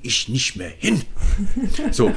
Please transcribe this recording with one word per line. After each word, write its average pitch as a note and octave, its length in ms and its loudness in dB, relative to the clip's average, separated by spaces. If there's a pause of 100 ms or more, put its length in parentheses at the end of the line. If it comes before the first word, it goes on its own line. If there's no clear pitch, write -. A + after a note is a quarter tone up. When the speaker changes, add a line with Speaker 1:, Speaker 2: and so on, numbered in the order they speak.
Speaker 1:
ich - 260 -4
nicht B2 280 -4
mehr F2 200 -12
hin." G#3+ 260 0 (440)
Speaker 2:
<laughs> C4 440 2
Speaker 1:
So, - 260 2